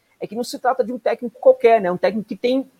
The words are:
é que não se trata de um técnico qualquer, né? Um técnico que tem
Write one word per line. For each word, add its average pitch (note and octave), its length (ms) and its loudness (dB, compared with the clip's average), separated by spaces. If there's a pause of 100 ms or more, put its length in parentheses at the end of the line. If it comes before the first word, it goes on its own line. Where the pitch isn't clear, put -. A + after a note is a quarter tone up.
(200)
é - 80 -8
que G3+ 80 -12
não A#3+ 80 -6
se - 120 -12
trata B3+ 280 -2
de A3 80 -8
um B3 80 -8
técnico A3+ 400 -4
qualquer, A#3 400 4
né? F3+ 100 -2
Um F3+ 60 -2
técnico G3 320 -2
que G#3 80 -8
tem C4 440 -2